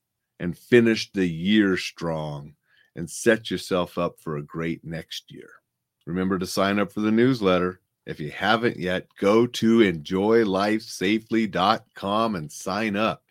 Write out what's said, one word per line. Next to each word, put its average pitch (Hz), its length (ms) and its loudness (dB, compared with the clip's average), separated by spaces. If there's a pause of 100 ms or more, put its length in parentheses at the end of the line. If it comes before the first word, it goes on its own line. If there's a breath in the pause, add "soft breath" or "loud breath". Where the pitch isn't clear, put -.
(400)
and 82 160 -6
finish 113 560 4
the 95 140 0
year 92 500 2
strong, 78 800 -8 (400)
and 82 140 -8
set 113 400 2
yourself 90 480 -4
up 87 220 -2
for 78 180 -8
a 76 60 -8
great 82 400 -8
next - 480 -12
year. - 180 -20 (560)
Remember 92 320 -2
to 92 80 -4
sign 98 320 0
up 101 140 -2
for - 80 -10
the 107 120 0
newsletter. 98 680 2 (280)
If 80 120 -10
you 73 120 -8
haven't 113 460 0
yet, 90 300 -4 (120)
go 110 260 4
to 113 360 4
enjoy 95 640 2
life 104 380 0
safely 110 640 -2
dot 95 480 0
com 107 400 -2
and 78 180 -8
sign 101 440 -6
up. 101 360 -2